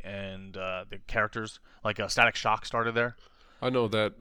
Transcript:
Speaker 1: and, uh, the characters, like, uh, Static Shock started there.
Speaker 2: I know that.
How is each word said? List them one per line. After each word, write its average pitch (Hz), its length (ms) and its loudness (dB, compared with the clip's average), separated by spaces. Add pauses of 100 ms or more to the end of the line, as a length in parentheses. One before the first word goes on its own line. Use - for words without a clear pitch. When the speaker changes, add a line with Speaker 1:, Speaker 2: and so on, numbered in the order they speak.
Speaker 1:
and, 95 520 -10
uh, 92 320 -6
the 104 100 -12 (100)
characters, 110 500 -2 (260)
like, 107 140 0
uh, 104 80 -2
Static 117 300 4
Shock 110 280 0
started 117 300 0
there. 120 220 0 (440)
Speaker 2:
I 123 100 0
know 123 180 4
that. 107 320 2